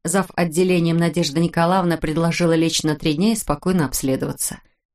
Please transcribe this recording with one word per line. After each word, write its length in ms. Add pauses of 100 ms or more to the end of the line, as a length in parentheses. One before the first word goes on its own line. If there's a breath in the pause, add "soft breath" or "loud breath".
зав. 300
отделением 640
Надежда 440
Николаевна 580
предложила 560
лечь 280
на 120
три 200
дня 180
и 40
спокойно 480
обследоваться. 760 (340)